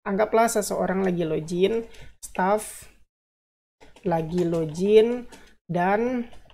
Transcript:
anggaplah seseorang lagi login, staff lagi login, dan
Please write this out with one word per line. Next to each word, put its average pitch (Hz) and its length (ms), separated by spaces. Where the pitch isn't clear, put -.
anggaplah 214 400
seseorang 190 560
lagi 180 240
login, 175 560
staff - 640
lagi 170 400
login, 196 800
dan 214 640